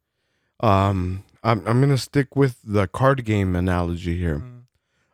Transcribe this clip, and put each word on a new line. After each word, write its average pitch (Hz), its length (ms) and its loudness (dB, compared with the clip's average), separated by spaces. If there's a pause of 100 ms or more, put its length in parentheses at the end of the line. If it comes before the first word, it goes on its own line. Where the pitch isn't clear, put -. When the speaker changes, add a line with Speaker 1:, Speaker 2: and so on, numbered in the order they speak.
(600)
Speaker 1:
Um, 98 640 0 (200)
I'm, 110 240 0
I'm 120 140 2
gonna 139 160 2
stick - 380 -4
with 135 280 2
the 101 240 0
card 135 380 0
game 101 300 0
analogy 87 600 -2
here. 82 220 -2
Speaker 2:
Mm. 123 220 -14 (520)